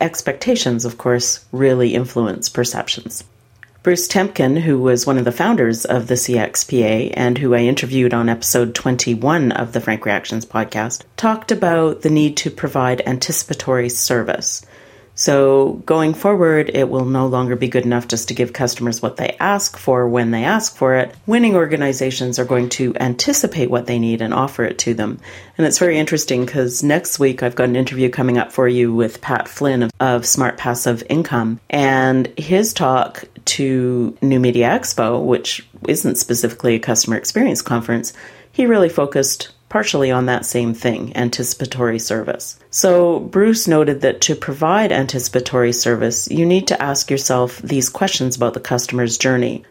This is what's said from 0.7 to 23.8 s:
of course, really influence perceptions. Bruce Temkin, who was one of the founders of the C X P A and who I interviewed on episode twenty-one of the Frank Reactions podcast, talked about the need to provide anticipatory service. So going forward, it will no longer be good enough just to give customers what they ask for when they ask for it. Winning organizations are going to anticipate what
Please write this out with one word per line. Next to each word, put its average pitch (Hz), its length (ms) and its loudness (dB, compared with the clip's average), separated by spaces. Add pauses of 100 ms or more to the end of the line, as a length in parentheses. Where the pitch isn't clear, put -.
of 120 120 -6
course, 123 440 0 (100)
really 127 420 2
influence 120 560 -2
perceptions. - 760 -6 (580)
Bruce 175 260 2
Temkin, 165 540 2
who 147 180 2
was 127 260 2
one 135 120 2
of 120 80 0
the 120 80 2
founders 139 500 2
of 123 240 0
the 127 80 0
C 123 220 0
X - 260 -2
P 120 220 2
A 110 240 0
and 123 280 0
who 131 160 2
I 117 60 4
interviewed 123 540 2
on 117 160 2
episode 117 440 0
twenty-one 127 800 0
of 117 220 -4
the 139 80 -2
Frank 110 240 -4
Reactions 110 400 -4
podcast, 110 560 -4 (160)
talked 220 340 -2
about 170 500 0
the 156 80 0
need 151 280 2
to - 120 -4
provide 127 560 -2
anticipatory 127 840 -2
service. - 760 -2 (500)
So 139 680 2
going 156 300 2
forward, 170 580 2
it 135 160 2
will 131 160 0
no 131 220 2
longer 127 280 0
be 127 120 -2
good 123 180 0
enough 120 220 0
just - 220 -4
to 123 40 -6
give 123 180 -2
customers 120 480 -4
what - 180 -4
they - 220 -4
ask 196 380 -2
for 123 300 2
when 117 240 2
they 113 120 0
ask 208 320 0
for 131 200 2
it. 127 180 0 (140)
Winning 226 280 4
organizations 135 840 0
are 123 60 0
going 123 240 0
to 123 300 -2
anticipate 127 680 0
what 123 160 0